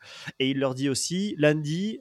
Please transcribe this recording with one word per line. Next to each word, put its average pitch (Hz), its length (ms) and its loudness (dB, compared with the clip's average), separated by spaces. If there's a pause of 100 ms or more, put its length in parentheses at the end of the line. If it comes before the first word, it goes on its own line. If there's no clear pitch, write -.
(400)
Et 135 100 0
il 139 80 0
leur 131 160 0
dit 135 140 0
aussi, 180 500 -2
lundi, 156 640 2